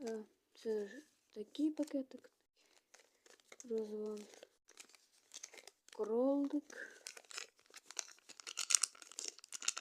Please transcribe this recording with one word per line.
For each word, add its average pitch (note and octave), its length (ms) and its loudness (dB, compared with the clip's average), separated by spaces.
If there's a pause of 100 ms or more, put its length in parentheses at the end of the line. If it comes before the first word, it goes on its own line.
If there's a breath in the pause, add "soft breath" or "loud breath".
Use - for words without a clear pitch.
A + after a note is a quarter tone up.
Е, A3+ 240 -4 (300)
це G#3+ 320 0
ж B3+ 160 -12 (300)
такий C#4+ 380 2
пакетик. C#4+ 600 -2 (1300 soft breath)
Розовий G#3+ 640 -2 (1700)
кролик. C4+ 1080 4 (2750)